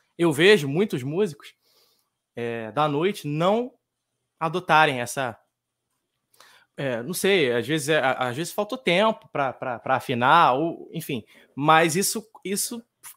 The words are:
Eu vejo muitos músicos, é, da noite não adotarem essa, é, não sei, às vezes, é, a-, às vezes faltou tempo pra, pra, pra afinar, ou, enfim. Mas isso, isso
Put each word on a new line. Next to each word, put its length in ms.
Eu 140
vejo 360
muitos 360
músicos, 500
é, 360
da 160
noite 400
não 460
adotarem 640
essa, 360
é, 260
não 100
sei, 400
às 140
vezes, 220
é, 100
a-, 300
às 60
vezes 180
faltou 240
tempo 520
pra, 240
pra, 260
pra 180
afinar, 560
ou, 400
enfim. 300
Mas 420
isso, 300
isso 400